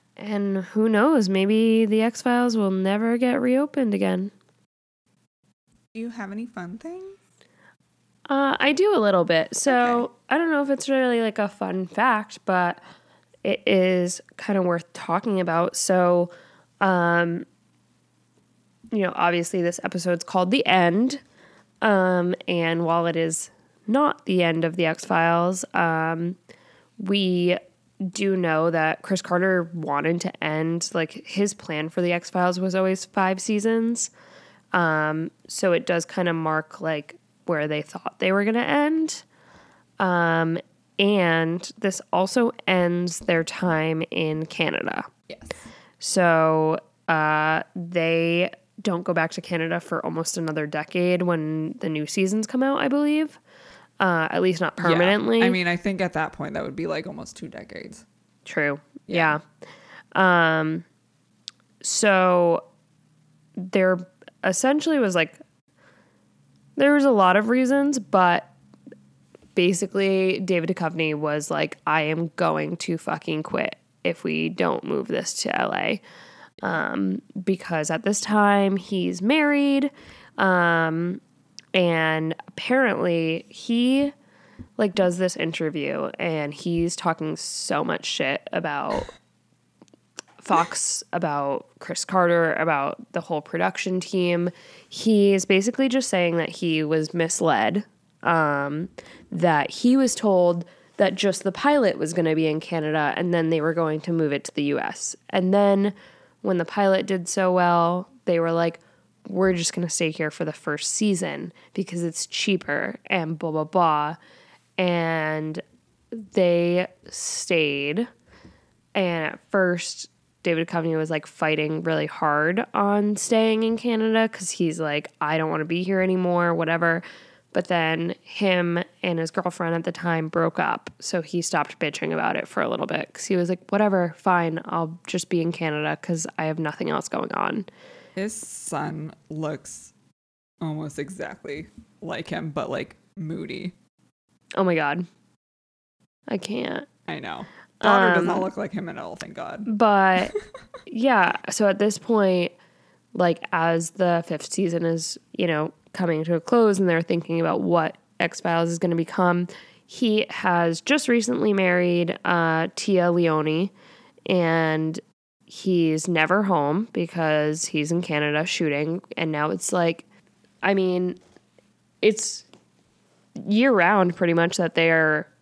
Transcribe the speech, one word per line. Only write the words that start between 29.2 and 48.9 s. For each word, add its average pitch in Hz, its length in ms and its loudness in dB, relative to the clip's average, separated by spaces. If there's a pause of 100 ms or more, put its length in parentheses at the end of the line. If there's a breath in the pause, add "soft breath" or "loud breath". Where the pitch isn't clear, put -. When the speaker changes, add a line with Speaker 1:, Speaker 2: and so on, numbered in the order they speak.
Speaker 1:
Carter 180 520 0
wanted 156 480 -2
to - 220 -8
end, 160 500 -2
like, 165 180 -2 (140)
his 202 280 -2
plan 156 360 -8
for 180 120 -4
the 175 120 0
X-Files 180 460 -2
was 185 160 -2
always 190 300 0
five 190 360 0
seasons. 226 680 -2 (600 loud breath)
Um, 156 600 0 (160)
so - 260 0
it 165 120 0
does 170 200 0
kinda 175 280 -2
mark, 156 480 -4
like, 156 340 -6 (300)
where 151 220 -2
they 151 140 -2
thought - 380 -10
they 190 120 2
were 202 140 2
gonna 226 140 0
end. 311 640 0 (760 soft breath)
Um, 170 580 2 (420)
and 175 800 2
this 190 240 -4 (100)
also 226 400 2 (160)
ends 175 520 0
their 165 240 0
time 160 680 -2
in 156 360 -2
Canada. - 580 -4 (240)
Speaker 2:
Yes. - 180 -18 (520 loud breath)
Speaker 1:
So, 160 800 2 (280)
uh, 156 560 2 (120)
they 170 760 0 (300)
don't 175 220 -2